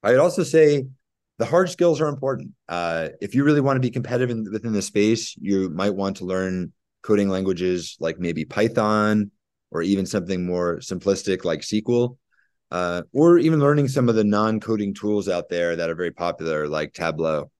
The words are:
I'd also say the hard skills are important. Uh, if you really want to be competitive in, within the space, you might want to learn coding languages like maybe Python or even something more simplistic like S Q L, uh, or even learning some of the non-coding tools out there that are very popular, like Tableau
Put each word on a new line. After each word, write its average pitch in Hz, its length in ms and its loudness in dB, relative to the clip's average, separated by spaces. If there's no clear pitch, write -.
I'd 123 160 4
also 175 240 2
say 147 420 4
the 113 80 0
hard 175 240 2
skills 160 320 2
are 151 60 0
important. 135 420 -6
Uh, 82 400 -4
if 101 120 -8
you 139 100 4
really 147 180 4
want 135 140 2
to 131 40 0
be 127 80 0
competitive 123 400 -2
in, 113 240 -6
within 110 220 -4
the 101 80 0
space, 107 580 0
you 95 300 0
might 95 240 -2
want 98 240 -4
to 90 80 -10
learn 92 480 -4
coding 101 280 2
languages 92 680 -2
like 80 200 -6
maybe 82 260 -4
Python 107 840 0
or 85 100 -6
even 95 240 0
something 92 400 -4
more 87 360 -2
simplistic 95 680 -2
like 82 140 -2
S - 100 -10
Q 107 180 0
L, 120 300 0
uh, 87 320 -4
or 170 240 6
even 160 200 2
learning 143 300 2
some 131 220 2
of 113 40 4
the 110 80 2
non-coding 104 720 0
tools 101 380 -2
out 87 180 -4
there 85 280 -2
that 85 120 -2
are 82 60 -2
very 85 180 -4
popular, 80 560 -4
like 76 240 -4
Tableau 80 680 -4